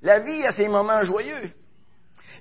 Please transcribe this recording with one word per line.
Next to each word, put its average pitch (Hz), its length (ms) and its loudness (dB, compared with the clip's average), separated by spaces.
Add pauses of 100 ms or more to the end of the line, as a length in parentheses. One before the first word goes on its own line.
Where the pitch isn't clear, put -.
La 208 180 6
vie 302 240 -6
a - 80 0
ses 208 160 -2
moments 208 360 2
joyeux. 214 500 -6 (880)